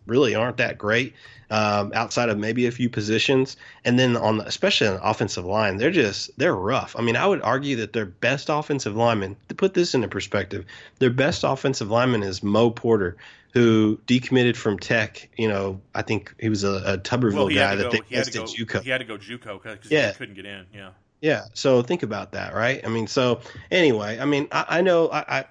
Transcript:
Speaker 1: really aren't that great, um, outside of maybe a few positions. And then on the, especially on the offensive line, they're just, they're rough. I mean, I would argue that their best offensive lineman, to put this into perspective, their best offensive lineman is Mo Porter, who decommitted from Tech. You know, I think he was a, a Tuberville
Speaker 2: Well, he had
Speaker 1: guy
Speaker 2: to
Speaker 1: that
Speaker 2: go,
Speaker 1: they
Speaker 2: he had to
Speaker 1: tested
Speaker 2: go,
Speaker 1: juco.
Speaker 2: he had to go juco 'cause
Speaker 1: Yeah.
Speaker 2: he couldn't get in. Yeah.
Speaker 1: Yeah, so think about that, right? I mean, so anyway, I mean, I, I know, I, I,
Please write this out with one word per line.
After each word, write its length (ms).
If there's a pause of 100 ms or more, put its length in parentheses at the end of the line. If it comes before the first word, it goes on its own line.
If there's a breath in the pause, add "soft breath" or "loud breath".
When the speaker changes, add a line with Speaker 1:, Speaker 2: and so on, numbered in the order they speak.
Speaker 1:
really 300
aren't 220
that 200
great, 340 (380 loud breath)
um, 420
outside 360
of 100
maybe 280
a 40
few 180
positions. 680 (280 loud breath)
And 140
then 180
on 220
the, 80
especially 400
on 80
the 140
offensive 360
line, 320
they're 140
just, 480
they're 160
rough. 420
I 60
mean, 140
I 100
would 160
argue 360
that 160
their 120
best 420
offensive 460
lineman, 400 (140)
to 80
put 180
this 180
into 140
perspective, 580 (360 loud breath)
their 100
best 320
offensive 480
lineman 320
is 220
Mo 260
Porter, 460 (360 loud breath)
who 560
decommitted 480
from 240
Tech. 560
You 100
know, 340 (140)
I 80
think 380
he 80
was 160
a, 200
a 140
Tuberville 360
Speaker 2:
Well, 120
he 80
had 120
Speaker 1:
guy 100
Speaker 2:
to 60
Speaker 1:
that 20
Speaker 2:
go, 80
Speaker 1:
they 160
Speaker 2:
he 80
had 80
to 80
Speaker 1:
tested 340
Speaker 2:
go, 120
Speaker 1:
juco. 40
Speaker 2:
he 80
had 80
to 60
go 120
juco 460
'cause 140 (120)
Speaker 1:
Yeah. 220
Speaker 2:
he 60
couldn't 180
get 100
in. 300
Yeah. 140 (320)
Speaker 1:
Yeah, 240 (100)
so 260
think 220
about 300
that, 200
right? 320
I 40
mean, 180
so 340 (300 loud breath)
anyway, 500
I 60
mean, 260
I, 160
I 140
know, 260
I, 300
I, 120